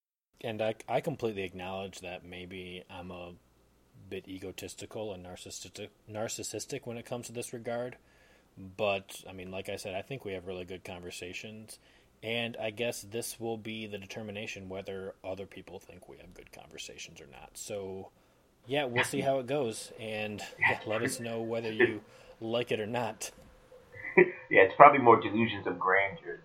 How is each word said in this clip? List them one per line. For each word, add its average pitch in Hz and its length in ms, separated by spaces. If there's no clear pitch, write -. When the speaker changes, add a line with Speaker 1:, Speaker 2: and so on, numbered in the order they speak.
Speaker 1:
And 110 160
I, 110 140
I 123 120
completely 113 420
acknowledge 95 560
that 90 260
maybe 90 640
I'm 92 220
a 87 220
bit 95 180
egotistical 95 880
and 90 100
narcissistic, 92 680
narcissistic 107 800
when 117 100
it 117 80
comes 120 220
to - 40
this 117 220
regard. 120 440
But, 98 720
I 92 40
mean, 92 180
like 95 180
I 101 60
said, 98 180
I 95 80
think 131 240
we 98 80
have 92 140
really 92 180
good 90 180
conversations. 92 920
And 117 360
I 110 120
guess 120 320
this 107 360
will 113 180
be 110 280
the 104 140
determination 104 680
whether 95 460
other 95 220
people 90 320
think - 320
we - 80
have 90 160
good - 180
conversations - 680
or 73 60
not. 65 260
So, 95 560
yeah, 139 200
we'll 123 180
see 139 180
how 135 160
it 131 80
goes. 120 540
And 107 420
Speaker 2:
<laughs> - 80
Speaker 1:
yeah, 120 280
let 110 160
us 135 160
know 117 220
whether 117 300
you 110 300
like 117 320
it 113 80
or 104 80
not. 117 480
Speaker 2:
<laughs> - 60
Yeah, 101 140
it's 95 120
probably 143 240
more 113 220
delusions 107 440
of 92 140
grandeur 95 640